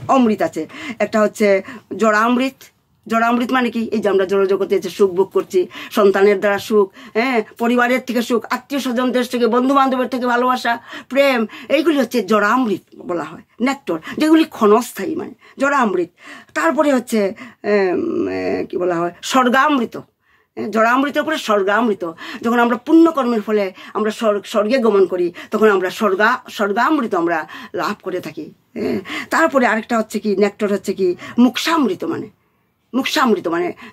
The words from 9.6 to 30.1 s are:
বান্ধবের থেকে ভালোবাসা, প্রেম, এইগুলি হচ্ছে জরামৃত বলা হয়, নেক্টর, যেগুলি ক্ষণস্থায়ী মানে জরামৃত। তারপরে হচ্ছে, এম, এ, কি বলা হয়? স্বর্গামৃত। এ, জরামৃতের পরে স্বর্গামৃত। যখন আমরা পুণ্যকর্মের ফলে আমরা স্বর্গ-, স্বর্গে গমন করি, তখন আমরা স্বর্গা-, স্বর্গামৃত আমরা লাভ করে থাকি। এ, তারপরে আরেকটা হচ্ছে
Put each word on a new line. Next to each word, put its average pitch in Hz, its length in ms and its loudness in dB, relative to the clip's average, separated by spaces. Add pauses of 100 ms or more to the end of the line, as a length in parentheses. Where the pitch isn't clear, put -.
বান্ধবের 262 340 2
থেকে 247 180 -4
ভালোবাসা, 240 520 0 (300)
প্রেম, 254 380 2 (220)
এইগুলি 294 300 2
হচ্ছে 240 240 0
জরামৃত 208 600 0 (140)
বলা 170 280 -6
হয়, 156 180 -16 (180)
নেক্টর, 233 400 -2 (180)
যেগুলি 311 260 4
ক্ষণস্থায়ী 208 720 0
মানে - 200 -10 (240)
জরামৃত। 226 500 0 (460)
তারপরে 302 380 2
হচ্ছে, 220 420 0 (280)
এম, 196 680 0
এ, 185 420 -4
কি - 60 -6
বলা 180 180 0
হয়? 175 180 -2 (100)
স্বর্গামৃত। 254 800 0 (560)
এ, 226 120 -6
জরামৃতের 247 540 0
পরে 302 160 -2
স্বর্গামৃত। 208 720 0 (300)
যখন 233 160 0
আমরা 240 180 2
পুণ্যকর্মের 277 680 4
ফলে 208 300 0 (220)
আমরা 220 160 -2
স্বর্গ-, 208 340 0
স্বর্গে 214 340 0
গমন 202 280 4
করি, 175 260 -2 (180)
তখন 214 200 4
আমরা 185 200 0
স্বর্গা-, 208 600 0
স্বর্গামৃত 233 640 -2
আমরা 165 340 -2 (260)
লাভ 170 280 -4
করে 180 180 -8
থাকি। 156 300 -12 (240)
এ, - 240 -4 (320)
তারপরে 285 360 2
আরেকটা 220 320 -2
হচ্ছে 220 200 -4